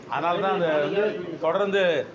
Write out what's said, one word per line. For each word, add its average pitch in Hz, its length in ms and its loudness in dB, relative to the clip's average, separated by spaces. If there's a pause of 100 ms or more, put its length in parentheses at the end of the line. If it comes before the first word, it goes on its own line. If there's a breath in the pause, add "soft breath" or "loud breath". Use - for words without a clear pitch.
அதனால 160 300 0
தான் 190 140 0
அந்த 175 140 0
வந்து 160 720 0
தொடர்ந்து 180 760 2